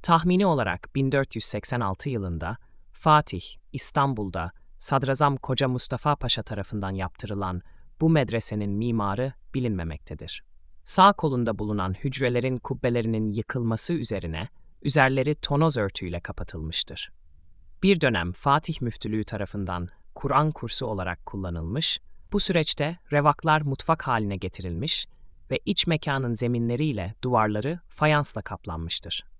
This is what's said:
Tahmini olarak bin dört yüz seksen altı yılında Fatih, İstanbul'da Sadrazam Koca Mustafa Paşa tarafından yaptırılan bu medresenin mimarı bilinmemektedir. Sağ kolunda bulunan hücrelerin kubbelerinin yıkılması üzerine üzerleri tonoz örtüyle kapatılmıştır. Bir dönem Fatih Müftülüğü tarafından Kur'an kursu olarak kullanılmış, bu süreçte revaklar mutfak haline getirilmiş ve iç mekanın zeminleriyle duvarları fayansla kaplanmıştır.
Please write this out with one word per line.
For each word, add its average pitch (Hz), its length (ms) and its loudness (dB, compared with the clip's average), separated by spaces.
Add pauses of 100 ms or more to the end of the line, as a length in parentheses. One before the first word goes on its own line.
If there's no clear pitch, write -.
Tahmini 175 440 4
olarak 110 480 0
bin 135 180 0
dört 139 220 0
yüz 107 100 -2
seksen - 360 0
altı 101 280 -2
yılında 95 480 -4 (360)
Fatih, 151 500 2 (300)
İstanbul'da 104 800 0 (260)
Sadrazam 135 580 2
Koca 131 320 0
Mustafa 127 480 0
Paşa - 260 -2
tarafından 98 480 -6
yaptırılan 95 720 -6 (380)
bu 160 100 4
medresenin 113 600 2
mimarı 110 600 -2 (220)
bilinmemektedir. 90 880 -6 (400)
Sağ 196 280 8
kolunda 120 460 0
bulunan 104 360 -2
hücrelerin 127 640 -2
kubbelerinin 113 760 -2
yıkılması 113 600 0
üzerine 98 560 -4 (340)
üzerleri 135 520 4
tonoz 147 420 2
örtüyle 95 440 -4
kapatılmıştır. - 920 -8 (720)
Bir 185 180 6
dönem 98 320 2
Fatih 151 480 0
Müftülüğü 110 440 -4
tarafından 95 640 -6 (260)
Kur'an 139 360 2
kursu - 360 -4
olarak 92 400 -6
kullanılmış, 92 760 -4 (320)
bu 208 80 2
süreçte 165 580 2 (140)
revaklar 151 480 4
mutfak 151 460 -2
haline 110 300 0
getirilmiş 90 680 -4 (440)
ve 143 160 0
iç - 200 2
mekanın 139 480 0
zeminleriyle 117 880 0
duvarları 117 680 0
fayansla 147 540 2
kaplanmıştır. - 840 -8 (160)